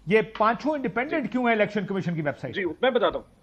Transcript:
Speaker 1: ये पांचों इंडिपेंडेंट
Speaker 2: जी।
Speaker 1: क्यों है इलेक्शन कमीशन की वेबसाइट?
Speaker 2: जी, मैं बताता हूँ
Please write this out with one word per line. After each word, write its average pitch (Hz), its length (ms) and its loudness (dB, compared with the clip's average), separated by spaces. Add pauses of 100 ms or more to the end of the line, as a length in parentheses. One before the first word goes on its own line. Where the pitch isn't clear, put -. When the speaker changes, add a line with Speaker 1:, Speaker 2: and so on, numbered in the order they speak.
Speaker 1:
ये 214 140 4
पांचों 226 540 0
इंडिपेंडेंट 269 460 -2
Speaker 2:
जी। 214 80 -4
Speaker 1:
क्यों 247 200 0
है 226 60 4
इलेक्शन 208 300 0
कमीशन 180 300 -4
की 160 60 -4
वेबसाइट? 135 340 -4
Speaker 2:
जी, 190 100 -2
मैं - 280 2
बताता 175 240 2
हूँ 117 100 -14 (160)